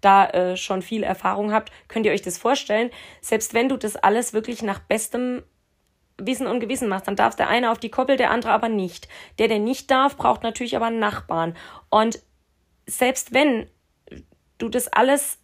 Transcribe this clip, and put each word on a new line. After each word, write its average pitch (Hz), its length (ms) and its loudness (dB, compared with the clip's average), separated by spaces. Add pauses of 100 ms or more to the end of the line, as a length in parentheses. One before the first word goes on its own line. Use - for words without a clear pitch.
da, 196 280 8
äh, 180 280 0
schon 190 260 -4
viel 220 200 -4
Erfahrung 202 500 -2
habt, 214 200 -2 (160)
könnt 226 180 -2
ihr 190 60 4
euch 202 100 0
das - 160 -8
vorstellen. 233 520 0 (300)
Selbst - 340 -2
wenn 233 140 2
du 262 80 0
das 214 200 -6
alles 214 360 2
wirklich 220 300 -4
nach 202 160 -4
bestem 247 640 -4 (760)
Wissen 233 280 -4
und 240 140 -2
Gewissen 233 280 -4
machst, 196 200 -4
dann 202 80 -4
darf 226 180 4
der - 140 -2
eine 233 240 2
auf 226 60 -2
die 220 120 -10
Koppel, 262 280 2
der 247 120 2
andere 226 220 0
aber 226 160 2
nicht. 190 400 -4 (300)
Der, 220 100 2
der 220 100 2
nicht 233 320 -4
darf, 269 260 4
braucht 240 260 0
natürlich 233 340 -4
aber 233 100 0
einen 226 120 -2
Nachbarn. 170 580 -2 (320)
Und 220 320 2 (680)
selbst - 460 -2
wenn 254 340 2 (920)
du 233 100 -6
das 240 200 -4
alles 269 560 2